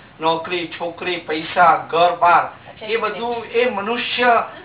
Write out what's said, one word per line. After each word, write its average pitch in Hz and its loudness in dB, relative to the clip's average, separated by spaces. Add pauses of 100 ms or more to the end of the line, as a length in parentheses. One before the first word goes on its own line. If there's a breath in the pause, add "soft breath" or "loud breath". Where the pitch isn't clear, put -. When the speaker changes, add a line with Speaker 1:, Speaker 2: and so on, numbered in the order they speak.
(200 loud breath)
Speaker 1:
નોકરી, 165 -2
છોકરી, 175 -8
પૈસા, 160 2
ઘર, 170 4
બાર, - 2
Speaker 2:
અચ્છા, - -16
Speaker 1:
એ 214 -2
બધું, 226 -4
એ 240 0
મનુષ્ય 226 0 (180)